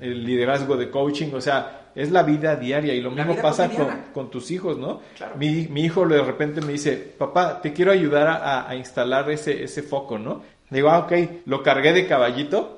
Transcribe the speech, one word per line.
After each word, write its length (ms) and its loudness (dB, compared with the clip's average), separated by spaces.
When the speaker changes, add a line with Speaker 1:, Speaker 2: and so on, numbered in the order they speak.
Speaker 1:
el 240 -6
liderazgo 520 0
de 140 -4
coaching, 440 -2
o 60 -6
sea, 540 -2
es 160 -4
la 140 6
vida 320 2
diaria 360 -2
y 80 0
lo 80 -6
Speaker 2:
La 80 -6
Speaker 1:
mismo 160 0
Speaker 2:
vida 100 -2
Speaker 1:
pasa 260 2
con, 80 -4
Speaker 2:
cotidiana. 360 -2
Speaker 1:
con 180 -8
tus 200 -10
hijos, 260 -4
¿no? 240 -8
Speaker 2:
Claro. 220 -12
Speaker 1:
Mi, 300 0
mi 180 -2
hijo 200 2
de 160 6
repente 380 -2
me 120 -6
dice, 220 0
"Papá, 440 0
te 100 -4
quiero 180 2
ayudar 380 4
a, 80 2
a, 320 -2
a 80 -8
instalar 540 -2
ese, 340 -4
ese 180 -10
foco", 360 -6
¿no? 240 -8
Le 100 -4
digo, 120 6
"Ah, 80 6
ok". 140 0
Lo 160 -4
cargué 320 4
de 120 4
caballito, 720 0